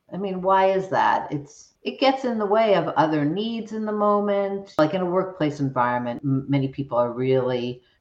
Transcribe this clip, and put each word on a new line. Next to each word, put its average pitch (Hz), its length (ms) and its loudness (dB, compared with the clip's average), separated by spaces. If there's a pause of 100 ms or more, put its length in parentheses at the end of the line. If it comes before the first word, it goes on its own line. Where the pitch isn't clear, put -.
(140)
I 180 40 -8
mean, 190 240 -6
why 190 300 4
is 190 180 0
that? 113 420 2
It's, - 420 -10 (100)
it - 160 -8
gets 269 260 2
in 233 120 -2
the 214 80 0
way 214 300 4
of 165 140 0
other 156 360 2
needs 214 480 -4
in 220 120 -6
the 214 60 -4
moment. 202 840 0
Like, - 160 2
in 185 80 -2
a 180 40 -2
workplace 175 540 -2
environment, 123 640 -2
m-, 135 240 0
many 135 220 2
people 135 280 -4
are 120 140 2
really 123 680 0 (200)